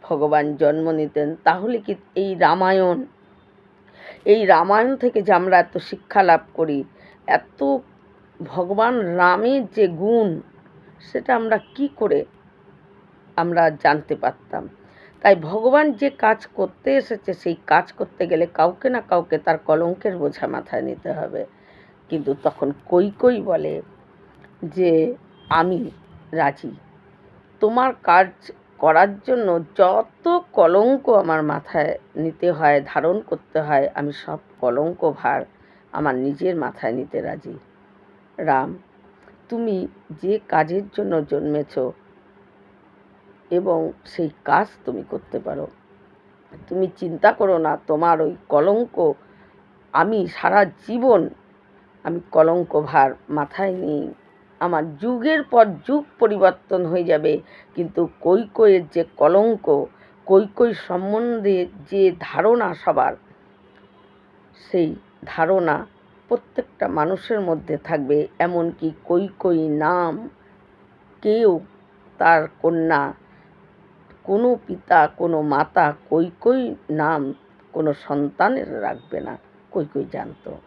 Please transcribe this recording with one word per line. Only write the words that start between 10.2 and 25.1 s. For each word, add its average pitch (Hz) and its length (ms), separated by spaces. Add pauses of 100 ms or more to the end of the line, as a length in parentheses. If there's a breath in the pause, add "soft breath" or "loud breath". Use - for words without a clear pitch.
সেটা - 360
আমরা 226 240 (160)
কি 277 120
করে 160 380 (1080)
আমরা 170 340
জানতে 151 460
পারতাম? - 540 (520 soft breath)
তাই 196 140
ভগবান 226 560
যে 269 180
কাজ 220 380
করতে 202 480
এসেছে, 214 380
সেই 170 220 (120)
কাজ 170 260
করতে - 340
গেলে 170 260
কাউকে 180 360
না 240 120
কাউকে 170 360
তার 160 200
কলঙ্কের 170 600
বোঝা - 300
মাথায় - 340
নিতে 131 300
হবে। - 340 (640 soft breath)
কিন্তু 143 340
তখন 143 280 (140)
কৈকেয়ী 202 560
বলে 160 400 (840)
যে, 170 520 (340)